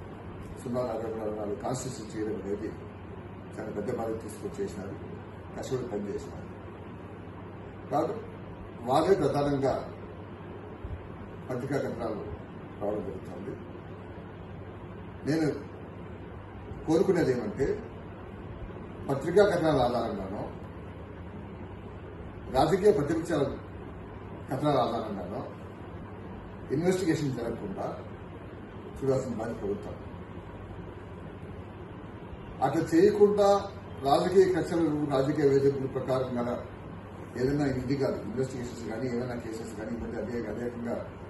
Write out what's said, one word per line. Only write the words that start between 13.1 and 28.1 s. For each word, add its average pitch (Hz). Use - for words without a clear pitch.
నేను 156
కోరుకునేది 170
ఏమంటే 120
పత్రికా 175
కథనాల 160
ఆధారంగానో, 107
రాజకీయ 180
ప్రతిపక్షాల 151
కథనాల 139
ఆధారంగానో 110
ఇన్వెస్టిగేషన్ 156
జరగకుండా 107